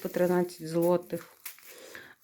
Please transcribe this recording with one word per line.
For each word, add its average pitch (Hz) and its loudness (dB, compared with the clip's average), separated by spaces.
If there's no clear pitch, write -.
по 185 -4
тринадцять 180 2
злотих. 170 0